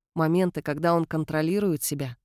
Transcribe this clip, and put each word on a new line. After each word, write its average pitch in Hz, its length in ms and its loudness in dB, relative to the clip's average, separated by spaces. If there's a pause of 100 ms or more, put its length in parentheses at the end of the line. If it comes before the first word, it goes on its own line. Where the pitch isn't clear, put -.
(140)
Моменты, 170 480 2
когда 156 320 0
он 165 120 2
контролирует 160 760 -2
себя, 139 420 -6